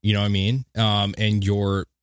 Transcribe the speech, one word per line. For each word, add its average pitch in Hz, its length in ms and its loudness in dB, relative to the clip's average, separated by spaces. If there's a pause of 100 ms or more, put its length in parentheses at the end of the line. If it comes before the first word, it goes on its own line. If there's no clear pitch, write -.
you 107 100 2
know 101 80 2
what 104 60 0
I 101 40 0
mean? 104 340 0 (120)
Um, 104 420 0
and 107 260 0
you're, 98 420 0 (160)